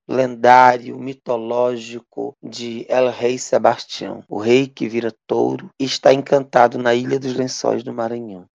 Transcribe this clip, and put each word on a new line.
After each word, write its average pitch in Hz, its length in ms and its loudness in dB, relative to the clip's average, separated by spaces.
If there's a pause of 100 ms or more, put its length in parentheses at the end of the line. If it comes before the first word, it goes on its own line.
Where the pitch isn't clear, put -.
lendário, 123 920 4
mitológico 120 1400 -6
de 117 460 -12
El 127 220 2
Rei 120 280 -2
Sebastião, 110 880 -2
o 90 100 -8
rei 123 280 4
que 135 220 -8
vira 113 260 -4 (120)
touro 123 420 -2 (100)
e 135 60 -4
está 131 280 4
encantado 135 640 2
na 123 160 0
Ilha 131 260 -2
dos 131 140 -6
Lençóis 120 500 -4
do 123 80 -10
Maranhão. 113 640 -10